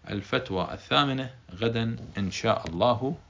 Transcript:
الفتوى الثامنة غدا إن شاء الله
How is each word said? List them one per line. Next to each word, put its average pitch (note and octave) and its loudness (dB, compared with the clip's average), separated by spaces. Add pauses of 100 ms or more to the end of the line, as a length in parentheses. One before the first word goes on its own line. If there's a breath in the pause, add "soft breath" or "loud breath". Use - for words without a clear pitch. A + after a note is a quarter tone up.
(100)
الفتوى F#2+ -2
الثامنة C3+ 0 (240)
غدا A2+ 0 (220)
إن F#2+ 0
شاء - 0
الله A#2+ 2 (140)